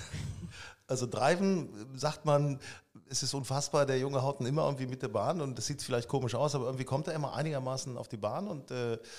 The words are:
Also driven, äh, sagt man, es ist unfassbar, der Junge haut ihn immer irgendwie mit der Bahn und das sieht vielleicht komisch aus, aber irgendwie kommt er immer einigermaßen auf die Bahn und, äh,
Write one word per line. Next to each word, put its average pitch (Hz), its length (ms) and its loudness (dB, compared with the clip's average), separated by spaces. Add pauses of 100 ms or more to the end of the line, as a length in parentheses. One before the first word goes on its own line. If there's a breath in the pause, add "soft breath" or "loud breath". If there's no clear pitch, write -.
(880 loud breath)
Also 123 160 0
driven, 165 600 4 (280)
äh, - 40 -12
sagt 151 260 -2
man, 143 340 4 (500 loud breath)
es 131 140 -2
ist 131 100 -2
unfassbar, 139 520 2
der 131 140 4
Junge 135 220 2
haut 139 180 0
ihn 123 60 0
immer 147 200 2
irgendwie 131 220 0
mit 127 140 -6
der 127 80 -2
Bahn 120 320 2
und 131 160 -4
das 120 80 -4
sieht 139 160 -4
vielleicht 120 260 0
komisch 127 280 0
aus, 143 200 2
aber 123 100 0
irgendwie 131 200 -2
kommt 143 220 0
er 165 60 -2
immer 147 200 -2
einigermaßen 131 640 -2
auf 123 100 -8
die 120 100 -6
Bahn 123 300 -2
und, 143 240 -8
äh, 120 260 0 (220 loud breath)